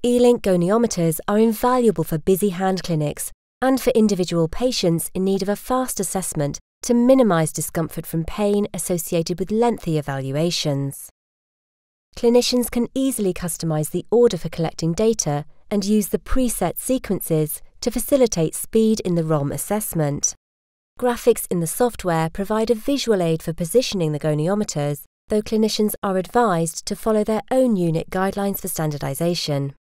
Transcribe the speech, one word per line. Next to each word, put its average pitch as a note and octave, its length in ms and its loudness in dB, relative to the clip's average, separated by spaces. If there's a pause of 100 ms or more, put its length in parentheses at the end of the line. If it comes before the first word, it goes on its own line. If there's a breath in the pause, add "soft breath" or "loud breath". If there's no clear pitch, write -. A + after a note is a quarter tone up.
E-Link A#3+ 360 6
goniometers F3+ 840 2
are G#3 100 2
invaluable A3+ 680 2
for E3 120 -4
busy F#3+ 340 2
hand F#3+ 300 -2
clinics D3+ 480 -4 (320)
and C4 200 2
for - 80 2
individual F3+ 580 2
patients F3+ 680 0
in F#3 120 -2
need F#3+ 160 0
of G3 80 -4
a G3+ 80 -2
fast B3+ 420 -4
assessment E3+ 600 -4 (220)
to - 120 0
minimize A#3+ 580 4
discomfort D#3+ 540 -6
from E3 180 -4
pain G3+ 500 0
associated F3 640 -4
with F#3 140 -4
lengthy A3 460 0
evaluations. C#3 1120 -4 (1040)
Clinicians A#3+ 560 2
can A#3+ 220 0
easily B3+ 400 0
customize D#3+ 580 -2
the F3 200 -4
order A#3 260 4
for D#3+ 120 -6
collecting E3 440 -2
data E3 500 0 (300)
and G3+ 120 -2
use G#3 240 2
the - 100 -2
preset - 580 0
sequences E3+ 840 -2 (180)
to - 100 -2
facilitate A3+ 640 2
speed A3 460 2
in F3+ 160 0
the E3+ 80 2
rom D3+ 300 0
assessment. D#3+ 840 -2 (640)
Graphics A#3+ 500 2
in C4+ 120 0
the D#3+ 60 -2
software F#3 640 0
provide A3 400 -2
a A#3 60 4
visual A3+ 460 0
aid E3 200 0
for E3 120 -6
positioning F3 580 0
the D3 80 -4
goniometers, D3+ 840 -2 (260)
though G#3+ 120 0
clinicians G#3+ 520 0 (100)
are F#3+ 140 0
advised F#3 680 0
to G#3 120 -6
follow G#3+ 260 0
their A3 260 -2
own B3+ 280 2
unit E3 320 0
guidelines F#3+ 500 -2
for - 80 -10
standardization. D3 1080 -4 (120)